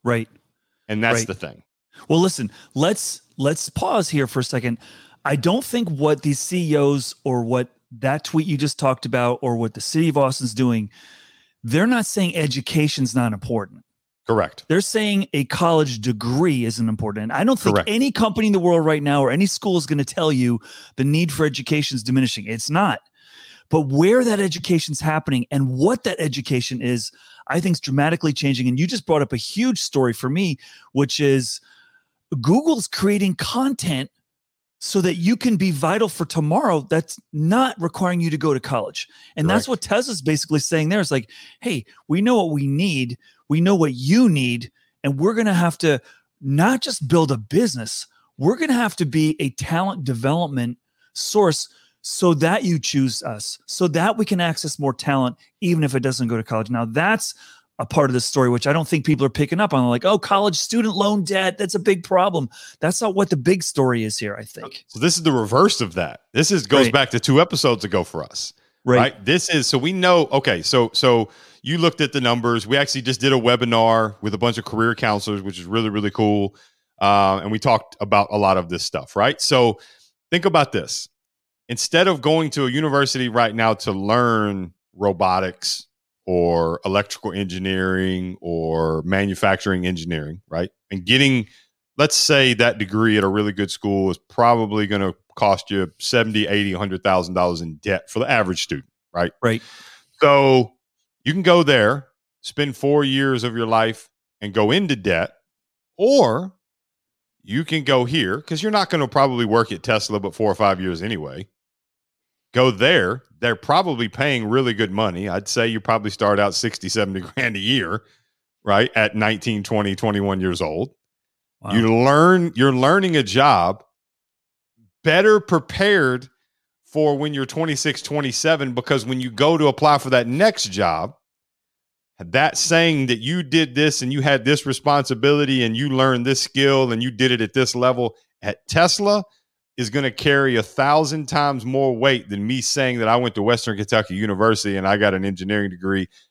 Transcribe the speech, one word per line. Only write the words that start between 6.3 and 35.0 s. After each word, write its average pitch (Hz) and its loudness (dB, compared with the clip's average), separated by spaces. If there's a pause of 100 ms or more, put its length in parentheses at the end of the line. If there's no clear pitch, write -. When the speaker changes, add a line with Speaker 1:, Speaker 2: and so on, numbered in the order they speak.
Speaker 1:
C 175 -2
E - 2
Os 143 0
or 127 -2
what 123 -2 (300)
that 135 -2
tweet 160 -2
you 147 -2
just 143 -4
talked 131 -2
about 123 0
or 120 -2
what 113 -4
the 107 -14
city 160 0
of 143 0
Austin's 131 0
doing, 113 0 (720)
they're 151 0
not 240 0
saying 180 -2
education's 143 -2
not 120 0
important. 107 -8 (440)
Speaker 2:
Correct. 104 -2
Speaker 1:
They're 175 2
saying 208 -2
a 143 0
college 156 0
degree 123 0
isn't 113 -2
important. 107 -6
And 113 -6
I 147 0
don't 254 2
think 104 2
Speaker 2:
Correct. 92 0
Speaker 1:
any 233 0
company 220 0
in 208 2
the 190 4
world 170 4
right 151 2
now 143 2
or 123 2
any 175 2
school 185 -2
is 147 -2
gonna 143 -2
tell 156 -2
you 123 2 (380)
the 131 0
need 151 0
for 151 0
education 139 -2
is 113 -6
diminishing. 127 -2
It's 113 -8
not. 170 0 (680)
But 156 2
where 170 2
that 220 0
education's 170 -2
happening 151 -2
and 139 0
what 147 0
that 180 -4
education 127 -4
is, 123 -4 (360)
I 156 -2
think 175 0
is - -6
dramatically 147 0
changing. 127 -2
And 127 0
you 170 2
just 190 -6
brought 156 2
up - -6
a 120 -4
huge 220 -4
story 127 0
for 127 -6
me, 165 -4 (340)
which 139 -2
is 135 0 (800)
Google's 240 0
creating 196 0
content 233 -4 (720)
so - -2